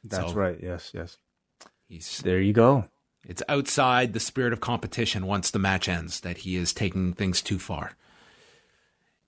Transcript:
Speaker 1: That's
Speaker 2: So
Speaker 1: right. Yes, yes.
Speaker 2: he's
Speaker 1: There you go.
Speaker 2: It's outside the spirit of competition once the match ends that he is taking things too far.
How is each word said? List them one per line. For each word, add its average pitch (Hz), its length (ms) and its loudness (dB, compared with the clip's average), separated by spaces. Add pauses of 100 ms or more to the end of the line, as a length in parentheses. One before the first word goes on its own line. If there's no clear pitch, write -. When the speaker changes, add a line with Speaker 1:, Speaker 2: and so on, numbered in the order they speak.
Speaker 1:
That's 92 280 -2
Speaker 2:
So 98 40 -4
Speaker 1:
right. 92 240 0
Yes, 87 360 -10
yes. 87 220 -10 (720)
Speaker 2:
he's - 360 -12
Speaker 1:
There 92 180 2
you 104 120 4
go. 117 360 6 (360)
Speaker 2:
It's - 240 -10
outside 127 640 2
the 113 80 -2
spirit 123 320 0
of 113 80 -6
competition 113 640 -2
once 98 260 0
the 104 80 0
match 95 300 2
ends 85 320 -4
that 87 180 -6
he 92 160 -4
is 90 160 0
taking 92 400 0
things 92 300 0
too 92 180 -4
far. - 320 -8 (1400)